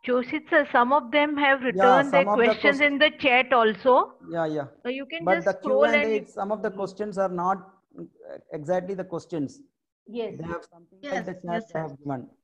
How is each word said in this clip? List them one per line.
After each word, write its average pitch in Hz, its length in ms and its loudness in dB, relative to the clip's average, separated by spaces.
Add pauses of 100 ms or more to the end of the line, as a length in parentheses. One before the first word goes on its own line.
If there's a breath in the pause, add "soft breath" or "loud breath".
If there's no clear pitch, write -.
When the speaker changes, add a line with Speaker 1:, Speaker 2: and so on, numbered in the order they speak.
Speaker 1:
Joshi, 254 440 -4
sir, 302 200 4
some 240 220 4
of 285 180 0
them 294 240 2
have 277 260 2
Speaker 2:
Yeah, 254 40 -6
Speaker 1:
returned 196 480 4
their 185 120 6
Speaker 2:
some - 40 -2
of 208 80 2
the 233 80 4
Speaker 1:
questions 269 320 2
Speaker 2:
ques- 294 80 2
Speaker 1:
in 285 140 0
the 302 180 6
chat 254 340 2
also. 247 640 2 (160)
Speaker 2:
Yeah, 165 160 -4
yeah. 151 200 -4 (180)
Speaker 1:
So 240 60 -8
you 269 180 -8
can 330 180 -10
Speaker 2:
But 185 120 4
Speaker 1:
just - 100 -4
Speaker 2:
the 196 60 0
Speaker 1:
scroll 208 300 2
Speaker 2:
Q 226 100 4
and - 20 2
A, 220 240 0
Speaker 1:
and - 100 -12
Speaker 2:
some 202 220 -6
of 214 100 -6
the 214 80 -4
questions 190 480 -8
are 196 100 0
not 180 460 -4 (800)
exactly 180 400 -4
the 190 100 -8
questions. 156 580 -10 (440)
Speaker 3:
Yes. 214 320 -10
Speaker 2:
They 156 80 -14
have 165 260 -10
something 170 300 -20
Speaker 4:
Yes, 285 140 -10
Speaker 2:
like 175 100 -6
the 185 80 -8
chat 180 80 -16 (120)
Speaker 4:
yes, 226 200 -8
Speaker 2:
they 160 60 -6
have 156 100 -8
Speaker 4:
yes. 139 160 -18
Speaker 2:
given. 135 240 -8 (140)